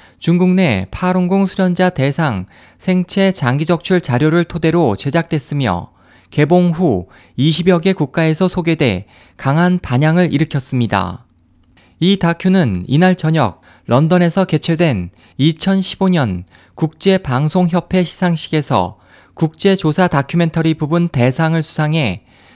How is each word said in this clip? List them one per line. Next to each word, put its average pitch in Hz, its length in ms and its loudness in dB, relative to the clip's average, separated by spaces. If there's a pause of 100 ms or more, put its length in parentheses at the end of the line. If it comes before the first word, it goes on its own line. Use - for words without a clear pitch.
(180)
중국 175 340 2
내 135 400 0
파룬궁 185 540 0
수련자 185 440 0
대상 135 560 -2 (320)
생체 185 560 0
장기 139 320 -2
적출 175 340 0
자료를 156 460 0
토대로 160 500 0
제작됐으며 139 960 -4 (380)
개봉 170 420 2
후 151 360 0 (280)
이십여 165 440 2
개 185 120 0
국가에서 160 560 0
소개돼 156 600 -2 (280)
강한 175 420 0
반향을 156 560 0
일으켰습니다. 120 920 -2 (760)
이 190 180 2
다큐는 170 680 0
이날 180 280 4
저녁 156 460 -2 (260)
런던에서 170 580 2
개최된 156 640 0 (280)
이천십오 185 720 0
년 113 380 0 (300)
국제방송협회 175 1300 0
시상식에서 151 920 -2 (340)
국제조사 180 760 0
다큐멘터리 165 680 0
부분 170 340 -2
대상을 160 520 0
수상해 151 640 -2 (320)